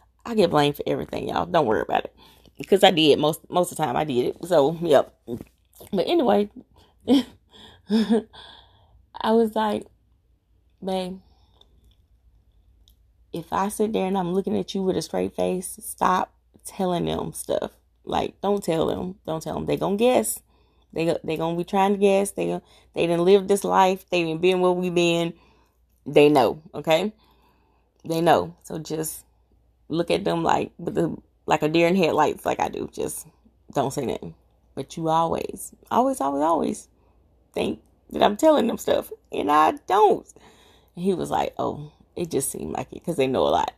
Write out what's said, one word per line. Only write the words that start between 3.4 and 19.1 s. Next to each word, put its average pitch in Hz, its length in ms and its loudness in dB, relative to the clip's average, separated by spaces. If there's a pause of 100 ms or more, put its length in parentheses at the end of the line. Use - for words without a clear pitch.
most 175 220 0
of - 60 -12
the 160 80 -2
time 127 100 -4
I 151 80 0
did 123 240 0
it. - 180 -8
So, 165 360 4
yep. 151 320 4 (800)
But 190 140 0
anyway, 233 420 2 (580)
<laughs> - 0 - (2250)
I 220 100 0
was 226 240 2
like, 214 300 -2 (960)
"Babe, 185 360 -6 (2250)
if 160 180 -10
I 190 180 -2
sit 220 240 -2
there 190 140 0
and 190 100 -2
I'm 175 160 -2
looking 196 240 -2
at 185 160 -6
you 196 100 -2
with 180 140 0
a 165 40 -2
straight 185 340 -4
face, 185 460 -4
stop - 520 -2 (320)
telling 180 400 -2
them 156 280 -6
stuff. - 380 -6 (320)
Like, - 380 -4
don't 202 220 -2
tell 160 240 0
them. 185 280 -6 (100)